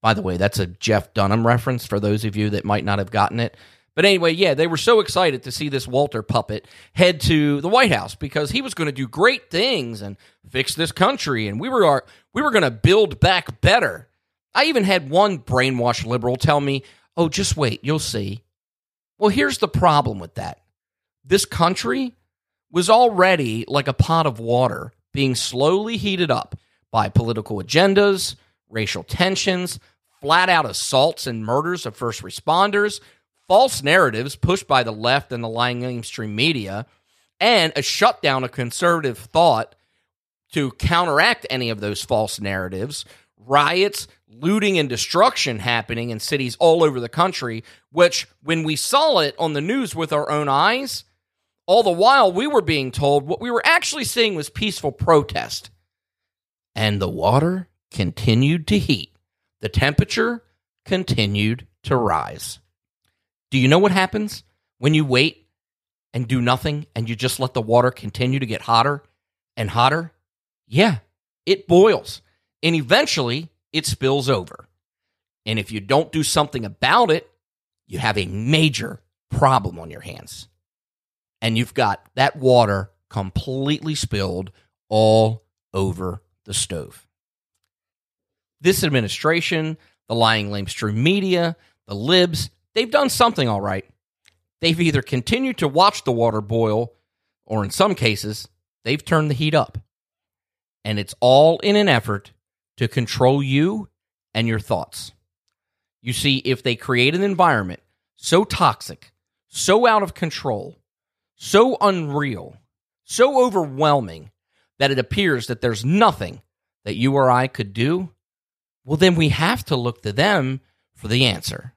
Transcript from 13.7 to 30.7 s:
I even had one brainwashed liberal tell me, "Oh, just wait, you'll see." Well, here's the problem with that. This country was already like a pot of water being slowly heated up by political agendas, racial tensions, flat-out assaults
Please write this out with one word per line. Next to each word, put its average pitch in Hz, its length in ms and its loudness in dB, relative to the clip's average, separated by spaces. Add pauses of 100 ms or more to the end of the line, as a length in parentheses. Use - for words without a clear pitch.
I 269 100 4
even 269 200 2
had 180 260 0
one 190 280 2
brainwashed 127 680 0
liberal 123 300 -2
tell 147 240 2
me, 139 220 -2 (340)
"Oh, 170 120 2
just 190 300 -4
wait, 127 240 -2
you'll 151 160 -2
see." 104 440 -6 (760)
Well, 214 100 2
here's 277 300 0
the 208 100 0
problem 147 500 2
with 85 180 -14
that. - 240 -12 (640)
This 185 200 2
country 233 720 -2 (540)
was 175 180 -2
already 185 800 4
like 139 180 -2
a 139 60 -2
pot 165 320 0
of 120 160 -4
water 117 520 -2 (200)
being 135 220 -2
slowly 185 640 0
heated 180 320 -2
up - 260 -4 (340)
by 107 200 0
political 110 520 0
agendas, 190 720 2 (360)
racial 104 320 -4
tensions, 180 760 -2 (420)
flat-out 170 440 2
assaults 131 600 0